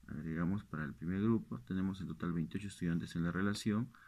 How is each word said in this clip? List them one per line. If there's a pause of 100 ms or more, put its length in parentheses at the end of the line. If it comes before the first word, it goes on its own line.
agregamos
para
el
primer
grupo,
tenemos
en
total
veintiocho
estudiantes
en
la
relación, (140)